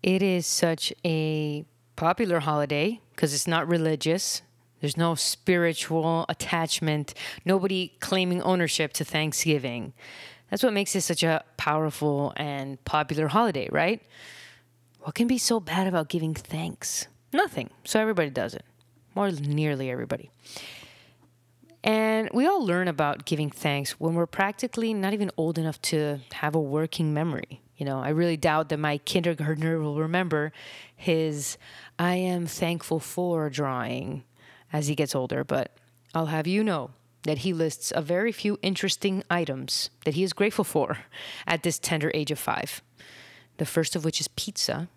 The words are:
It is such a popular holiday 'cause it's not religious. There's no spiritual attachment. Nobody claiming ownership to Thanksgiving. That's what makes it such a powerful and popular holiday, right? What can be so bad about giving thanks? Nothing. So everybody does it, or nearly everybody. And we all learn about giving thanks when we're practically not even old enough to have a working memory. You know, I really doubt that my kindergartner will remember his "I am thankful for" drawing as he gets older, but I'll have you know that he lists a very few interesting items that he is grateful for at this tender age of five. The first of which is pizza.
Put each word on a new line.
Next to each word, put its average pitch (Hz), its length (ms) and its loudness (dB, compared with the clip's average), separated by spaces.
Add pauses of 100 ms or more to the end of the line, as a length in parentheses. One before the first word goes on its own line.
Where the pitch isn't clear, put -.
It 185 200 4
is 185 240 2
such - 460 0 (120)
a 156 600 0 (300)
popular 175 460 2
holiday 151 600 0 (140)
'cause 147 200 0
it's 143 120 -2
not 165 220 2
religious. 160 720 2 (380)
There's 147 160 -2
no 165 180 4
spiritual 165 1120 2
attachment. 160 880 0 (300)
Nobody 185 560 2
claiming 180 420 2
ownership 170 520 2
to 156 100 -2
Thanksgiving. 143 880 0 (580)
That's 202 120 0
what 247 100 6
makes 202 240 0
it 180 60 2
such - 200 0
a 160 220 2 (140)
powerful 151 800 2
and 139 480 -6
popular 151 440 0
holiday, 175 420 2
right? 180 320 2 (1000)
What - 140 -6
can 233 140 4
be 254 100 4
so 226 220 2
bad 175 260 0
about 170 220 2
giving 160 260 0
thanks? - 720 -6 (240)
Nothing. 277 380 0 (140)
So - 160 2
everybody 190 300 2
does 117 240 -2
it, - 100 -12 (500)
or 196 160 2
nearly 143 600 0
everybody. 120 400 -4 (1500)
And 220 480 2
we 262 140 2
all 370 180 2
learn 180 240 2
about 147 380 -2
giving 151 240 0
thanks 143 500 -2
when 165 140 0
we're 170 120 2
practically 226 680 -2
not 196 200 0
even 208 240 0
old 160 200 0
enough 160 260 -2
to 147 380 0 (120)
have 151 240 0
a 165 40 4
working 151 540 0
memory. 147 460 -2 (160)
You - 80 -6
know, 135 160 -2
I 127 80 -2
really 160 300 2
doubt 156 320 2
that 151 80 -2
my 151 180 0
kindergartner 160 840 0
will 151 220 -2
remember 156 500 0 (460)
his 160 640 0 (400)
"I 180 160 2
am 180 320 0
thankful 165 540 -2
for" 165 500 0
drawing 127 760 -4 (480)
as 151 160 0
he 151 60 2
gets 143 200 0
older, 135 300 -2
but 135 320 -2 (380)
I'll 160 180 0
have 156 140 0
you 196 180 2
know 147 280 -2 (320)
that 151 140 0
he 156 140 -2
lists 160 420 -2
a - 60 2
very 180 320 0
few 208 300 -2
interesting 190 640 0
items 147 600 -2 (160)
that 156 80 0
he 175 80 2
is 185 100 0
grateful 208 320 2
for - 400 0 (420)
at 165 180 0
this 165 140 0
tender 156 360 0
age 151 160 0
of 151 80 -4
five. - 420 -4 (800)
The 156 80 -2
first - 280 0
of 156 120 -2
which - 160 0
is - 60 -4
pizza. - 680 -4